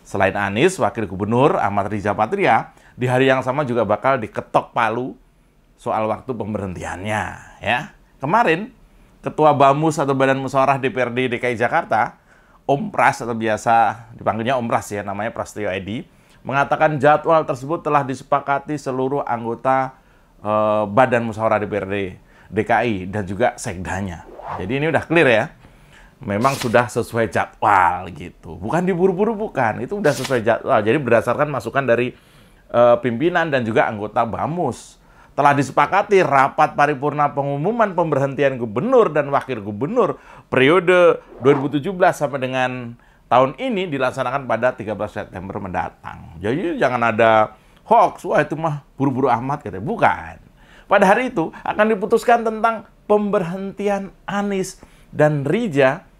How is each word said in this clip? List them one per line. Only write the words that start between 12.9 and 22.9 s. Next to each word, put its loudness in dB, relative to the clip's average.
atau -4
biasa 2
dipanggilnya -2
Om -4
Pras -2
ya, -6
namanya -6
Prasetyo -8
Edi, -6
mengatakan 0
jadwal 4
tersebut -6
telah 2
disepakati -4
seluruh -4
anggota, -2
eh, 2
Badan 2
Musyawarah 0
D -4
P -6
R -4
D -2
D -4
K -2
I 0